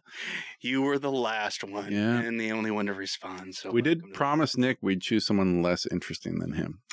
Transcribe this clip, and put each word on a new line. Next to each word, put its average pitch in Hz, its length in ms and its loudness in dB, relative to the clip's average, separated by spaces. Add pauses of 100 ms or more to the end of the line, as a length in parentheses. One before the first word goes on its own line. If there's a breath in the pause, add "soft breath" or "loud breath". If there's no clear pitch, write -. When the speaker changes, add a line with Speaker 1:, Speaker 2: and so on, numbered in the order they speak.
Speaker 1:
<laughs> - 600 -10
You 131 220 0
were 139 160 2
the 139 140 -2
last 110 500 0
one 101 300 -6
Speaker 2:
Yeah. 107 260 4
Speaker 1:
and 117 220 -2
the 113 100 -2
only 110 220 0
one 104 140 0
to 101 80 -2
respond. 95 600 -8
So - 160 -10
Speaker 2:
We 120 120 4
did 165 160 2
Speaker 1:
welcome 170 140 -12
to - 40 -12
Speaker 2:
promise 147 400 2
Nick 127 260 2
we'd 98 200 2
choose 110 220 2
someone 92 380 4
less 87 240 2
interesting 87 540 -4
than 85 140 -4
him. 85 260 -4 (120)